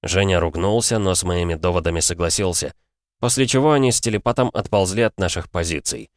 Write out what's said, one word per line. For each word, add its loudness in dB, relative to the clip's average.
Женя 2
ругнулся, 0
но 0
с -2
моими 0
доводами 0
согласился. -2
После 0
чего 2
они 4
с 0
телепатом 0
отползли 0
от 0
наших -4
позиций. -4